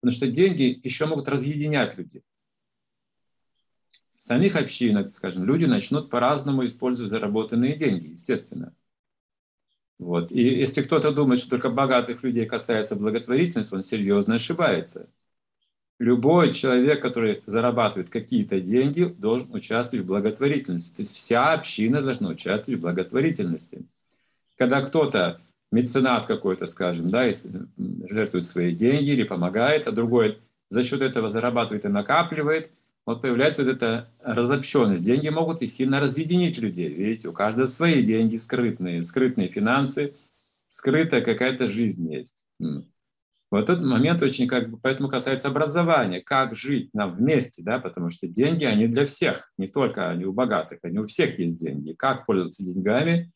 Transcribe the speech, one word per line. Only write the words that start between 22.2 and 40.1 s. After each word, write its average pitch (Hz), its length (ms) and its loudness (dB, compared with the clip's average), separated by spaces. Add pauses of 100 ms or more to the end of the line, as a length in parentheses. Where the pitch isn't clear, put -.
участвовать 101 500 -4
в 82 40 -8
благотворительности. 92 1000 -2 (720)
Когда 131 240 2
кто-то, 117 600 0 (300)
меценат 123 560 2
какой-то, 92 400 -2
скажем, 87 420 -2
да, 120 160 2
если, - 240 -4 (280)
м, 90 320 -8
жертвует 101 360 -2
свои 87 280 -2
деньги 139 380 2
или 123 120 2
помогает, 110 640 0
а 117 60 -4
другой 113 460 2 (300)
за 117 140 0
счет 131 180 -2
этого 123 280 -2
зарабатывает 113 560 -2
и 101 40 -2
накапливает, 156 840 0 (340)
вот 113 160 -4
появляется 139 420 2
вот 127 100 2
эта 113 360 -2 (140)
разобщенность. 120 800 2
Деньги 139 260 2
могут 165 340 -2
и 113 40 -6
сильно 135 320 0
разъединить 160 600 0
людей. 87 300 -4
Видите, 104 400 -4
у - 40 -12
каждого 110 340 0
свои 151 360 2
деньги, 110 340 2
скрытные, 104 640 -2
скрытные 127 460 0
финансы, 135 680 0 (540)